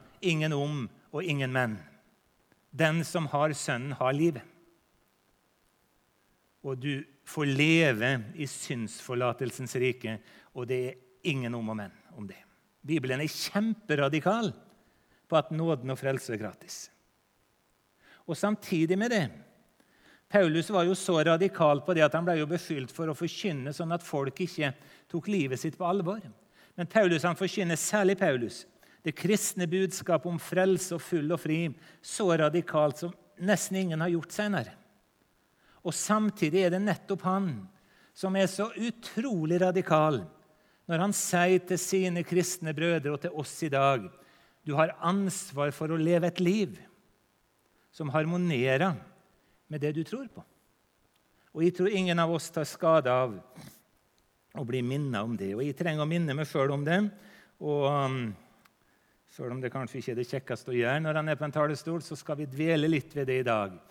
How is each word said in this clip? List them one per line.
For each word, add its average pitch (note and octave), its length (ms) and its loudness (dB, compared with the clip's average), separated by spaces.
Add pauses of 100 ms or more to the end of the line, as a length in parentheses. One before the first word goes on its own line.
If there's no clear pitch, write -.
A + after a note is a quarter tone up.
(220)
ingen D#3 320 2
om C#3+ 300 -2 (260)
og D#3 140 -6
ingen C#3 300 -2
men. A#2 260 0 (880)
Den D#3+ 360 2
som E3 260 -2
har D3 260 2
Sønnen, C3+ 400 -4
har B2+ 160 2
livet. C#3+ 320 0 (2250)
Og C3+ 160 -6
du C3+ 240 -4 (240)
får D3 240 -2
leve C#3 640 4 (260)
i D3+ 120 -6
syndsforlatelsens B2 1300 -6
rike, A#2+ 380 -2 (340)
og B2 160 -8
det B2+ 100 -2 (120)
er C3 60 -18 (340)
ingen B2 260 -4
om A2 140 -6
og A2 80 -6
men G2+ 140 -12 (240)
om G#2 120 -12
det. - 80 -18 (480)
Bibelen C3 380 -2
er D#3 80 -4
kjemperadikal F3 1200 0 (800)
på D#3+ 80 2
at D3 160 2
nåden D3+ 400 -2
og B2+ 60 -6
frelse C3+ 360 -4
er G#2 60 -6
gratis. - 480 -12 (1400)
Og E3 80 -6
samtidig F#3+ 600 0
med A3+ 160 0
det, G3+ 100 2 (1080)
Paulus E3 400 4
var F#3 160 2
jo F#3 80 2
så F#3 220 0 (100)
radikal E3 560 4
på F3+ 160 0
det D#3 80 8
at D3 80 4
han E3+ 140 0
ble F3 100 2
jo D3+ 120 0
beskyldt D#3 440 -6
for D#3+ 160 -4
å D3+ 80 -6
forkynne D#3 560 -4
sånn E3+ 220 -4
at E3 100 -8
folk C#3 400 -4
ikke D3 300 -4 (340)
tok E3+ 220 -6
livet C#3 260 0
sitt D#3 220 -6
på F3+ 100 -2
alvor. F#3+ 320 -2 (560)
Men F3 100 -4
Paulus, F3 380 4
han F3 140 0
forkynner, F3 360 0
særlig G3 440 2
Paulus, C3 420 0 (420)
det D#3 140 -4
kristne F#3 500 0
budskap F3+ 640 0
om E3+ 100 -2
frelse F#3 560 2
og D#3+ 80 -6
full D#3 300 -2
og E3 80 -2
fri, D#3+ 220 0 (380)
så - 280 0 (100)
radikalt D3+ 640 2
som F3 140 -8 (260)
nesten F#3+ 400 2
ingen E3 220 -2
har F3 100 0
gjort E3 220 -4
senere. G3 400 -2 (1080)
Og E3+ 120 -4
samtidig G3 720 2
er E3+ 100 4
det F#3+ 80 -2
nettopp G3 420 -2
han F#3+ 240 0 (640)
som F#3+ 220 -4
er G3 160 4
så G3+ 240 -2
utrolig G#3+ 880 -2
radikal D#3 580 4 (680)
når E3+ 140 0
han G#3 120 0
sier F3+ 540 4
til F3+ 100 0
sine F#3 480 0
kristne E3+ 480 -2
brødre D3+ 380 0
og C#3 100 -6
til F3 140 -6
oss D3+ 160 -6 (120)
i D#3 80 -4
dag, C3+ 340 4 (580)
«Du D3+ 120 -4
har D#3+ 180 4 (100)
ansvar E3+ 680 0
for D#3 180 -4
å E3 80 0
leve E3+ 300 4
et F3 140 -4
liv F3+ 360 0 (1160)
som D3+ 180 -6
harmonerer D#3 800 2 (760)
med D3+ 140 -6
det D3+ 120 0
du E3 80 -2
tror B3+ 300 -8
på.» F#2+ 100 -18 (1120)
Og D#3 80 0
jeg F3 140 4
tror G3 160 2
ingen F3+ 260 2
av E3 140 2
oss D#3+ 180 -4
tar D3+ 160 -4
skade D#3+ 440 4
av B2+ 260 2 (1200)
å D3 80 -6
bli B2 180 -2
minnet C3 380 -2
om A2+ 160 -4
det. G2 180 -4
Og A#2 80 -4
jeg C#3+ 140 -4
trenger D#3 260 -2
å D3+ 60 0
minne E3 260 0
meg D3+ 140 -4
selv C#3 240 0
om C#3+ 100 -2
det. E3 140 4 (640)
Og, D3 240 0
um, C3 480 0 (960)
selv B2+ 240 -10
om C3 80 -6
det B2 100 -4
kanskje B2+ 300 -8
ikke B2 140 -6
er A#2+ 40 -2
det B2 140 -6
kjekkeste C3 400 -6
å B2 80 0
gjøre C#3 240 0
når D#3 160 0
han D#3 100 -2
er D3 60 0
på D#3 100 -6
en C#3+ 60 -8
talerstol, D#3 480 -2
så D3+ 160 -12
skal D3 240 -6
vi D3 80 -6
dvele D#3 400 2
litt D3+ 260 0
ved C#3 140 -2
det C3 140 2
i B2 40 -2
dag. G2+ 300 0 (140)